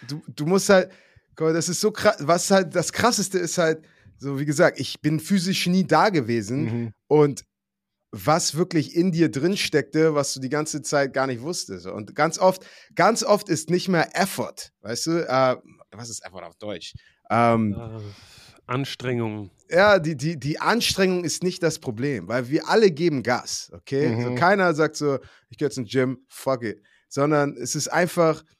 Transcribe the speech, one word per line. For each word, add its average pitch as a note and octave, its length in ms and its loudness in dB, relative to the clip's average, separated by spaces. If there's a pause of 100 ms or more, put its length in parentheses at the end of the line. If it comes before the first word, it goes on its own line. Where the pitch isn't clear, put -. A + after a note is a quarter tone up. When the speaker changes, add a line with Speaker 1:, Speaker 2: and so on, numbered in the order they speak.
Speaker 1:
du, C#3 260 -12
du D3 200 -8
musst F#3+ 240 2
halt, F#3 200 6 (460)
guck D#3+ 120 0
mal, D#3+ 40 2
das D#3+ 160 0
ist F3 120 -4
so G#3 120 2
krass, G#3 280 2
was E3 300 0
halt, F#3+ 240 4
das E3+ 180 0
Krasseste G#3 460 0
ist F3 200 -2
halt, D#3+ 260 2 (340)
so C3+ 220 -6
wie D3 60 -2
gesagt, D3+ 340 4
ich - 200 -6
bin D#3 200 0
physisch F#3+ 460 0
nie F3+ 180 4
da D#3 240 4
gewesen A#2 580 0
Speaker 2:
Mhm. A2+ 260 -4 (140)
Speaker 1:
und D3 380 2 (680)
was C#3+ 440 0
wirklich E3 400 -2
in F3 160 2
dir D#3+ 180 2
drin E3+ 260 -2
steckte, D#3 580 0
was C#3+ 200 -2
du C3 60 -10
die C3 80 -6
ganze D3+ 340 -4
Zeit C#3 300 0
gar C3 140 0
nicht B2 160 -6
wusstest. G2 440 -10
Und F#2+ 300 -10
ganz D#3+ 220 0
oft, F#3+ 280 2 (280)
ganz G3+ 280 2
oft G#3 260 2
ist D#3+ 220 -2
nicht F3+ 180 0
mehr E3 320 0
Effort, - 600 -6
weißt A2+ 260 -8
du? E3 220 -2
Äh, B2+ 280 2 (360)
was A#2 180 -16
ist - 140 -14
Effort F2 200 -16
auf E2 120 -20
Deutsch? G#2 380 -12 (360)
Ähm, A2+ 480 2
Speaker 3:
Äh, A2 340 -14 (540)
Anstrengung. A#2+ 840 -6 (180)
Speaker 1:
Ja, G3 320 4
die, D#3+ 160 -4
die, D3+ 240 -6
die C#3+ 180 -6
Anstrengung F#3 640 0
ist E3 220 -6
nicht F3+ 180 -4
das D#3+ 160 -2
Problem, A#2 480 -6
weil A#2+ 220 -4
wir D#3 200 -2
alle G3+ 220 6
geben D3 320 0
Gas, - 500 -2
okay? C3+ 440 -2
Speaker 2:
Mhm. A#2+ 80 -2
Speaker 1:
So, B2 100 -2
keiner F3 400 4
sagt D3+ 220 0
so, C#3 240 -2 (280)
„Ich - 100 -20
geh D3+ 80 -2
jetzt C3+ 120 -4
ins A2 140 -8
Gym, B2+ 340 0
fuck C3 380 -6
it“, G2+ 180 -8 (260)
sondern D3 480 0
es B2+ 200 -6
ist C#3+ 100 -4
einfach E3 560 0 (180)